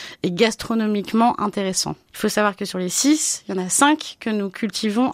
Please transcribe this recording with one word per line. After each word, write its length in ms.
et 80
gastronomiquement 1080
intéressants. 560
Il 40
faut 100
savoir 260
que 100
sur 140
les 100
six, 580
il 100
y 20
en 40
a 60
cinq 520
que 100
nous 200
cultivons 640